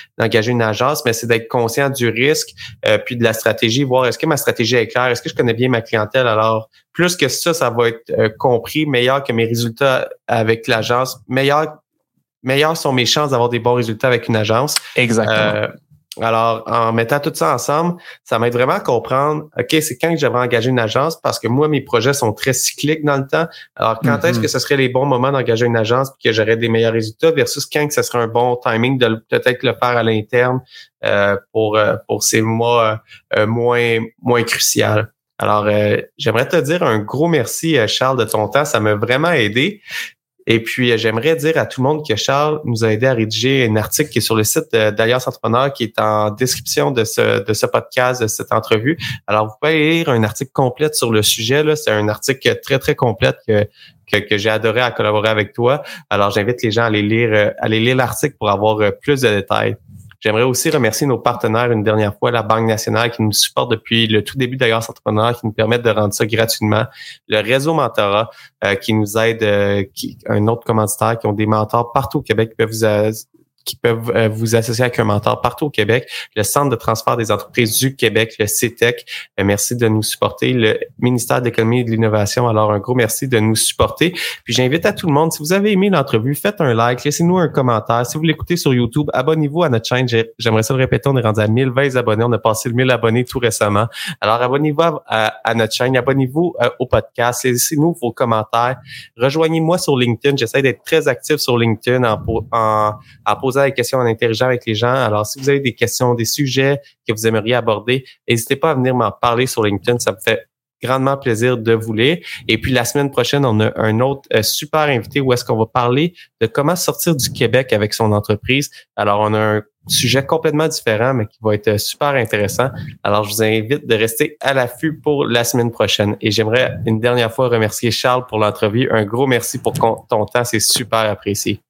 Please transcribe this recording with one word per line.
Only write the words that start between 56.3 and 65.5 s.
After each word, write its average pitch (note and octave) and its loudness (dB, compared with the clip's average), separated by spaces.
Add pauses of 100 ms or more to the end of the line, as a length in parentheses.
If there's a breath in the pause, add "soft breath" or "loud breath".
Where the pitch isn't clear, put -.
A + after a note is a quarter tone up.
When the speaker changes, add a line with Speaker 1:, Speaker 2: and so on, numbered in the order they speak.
Speaker 1:
j'invite A2 -2
les A2 0
gens A2+ 2
à A#2 2
aller G#2 0
lire, A2+ 2
euh, G#2 2
à - -2
aller A2 0
lire B2 2
l'article B2+ -2
pour G#2+ 0
avoir, G#2+ 2
euh, G#2 4
plus C3+ -2
de A#2+ 4
détails. G#2 0 (460)
J'aimerais A2 2
aussi C3 0
remercier C#3 0
nos B2 0
partenaires A#2+ 0
une G#2+ 2
dernière G#2+ 2
fois, B2+ -2
la A2+ -2
Banque A2+ 0
Nationale A2 0
qui - -6
nous G#2+ 2
supporte B2+ -2
depuis A2+ 0
le G#2+ 2
tout - -10
début C3 -2
d'Alliance A2+ 0
Entrepreneur, A2 0
qui A#2 -8
nous G#2+ -2